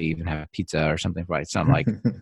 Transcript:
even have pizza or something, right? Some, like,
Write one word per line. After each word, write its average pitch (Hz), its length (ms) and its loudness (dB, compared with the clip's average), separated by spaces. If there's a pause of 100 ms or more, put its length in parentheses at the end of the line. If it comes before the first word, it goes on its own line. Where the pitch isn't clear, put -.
even 82 200 -2
have 76 260 -4
pizza 78 380 0
or 80 80 0
something, 87 300 -2
right? 80 200 -2
Some, 92 200 2
like, 82 180 4 (360)